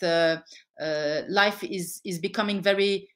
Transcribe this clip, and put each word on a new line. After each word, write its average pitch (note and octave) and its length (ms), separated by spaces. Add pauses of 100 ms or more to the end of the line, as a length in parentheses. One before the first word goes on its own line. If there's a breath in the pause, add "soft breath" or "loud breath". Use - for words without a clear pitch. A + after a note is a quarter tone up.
uh, E3 800
uh, D3+ 460
life G3+ 360
is, F3+ 400
is F3+ 140
becoming G3+ 420
very G3 560